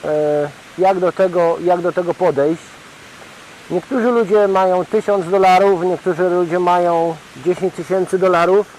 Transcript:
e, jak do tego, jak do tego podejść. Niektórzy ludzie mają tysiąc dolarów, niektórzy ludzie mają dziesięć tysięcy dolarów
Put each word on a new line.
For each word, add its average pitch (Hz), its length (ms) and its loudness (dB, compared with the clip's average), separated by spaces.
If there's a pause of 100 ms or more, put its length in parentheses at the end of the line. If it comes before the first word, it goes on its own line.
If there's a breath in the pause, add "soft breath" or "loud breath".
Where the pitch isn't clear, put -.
e, 147 440 -2 (300)
jak 190 200 2
do 180 140 0
tego, 175 520 0
jak 175 160 2
do 175 120 -2
tego 175 220 -4
podejść. 156 480 0 (1080)
Niektórzy 226 400 -2
ludzie 208 380 2
mają 185 360 0
tysiąc 202 460 -2
dolarów, 190 540 4
niektórzy 180 440 -2
ludzie 180 300 0
mają 175 580 0 (280)
dziesięć 180 300 -2
tysięcy 185 440 -4
dolarów 180 480 2 (120)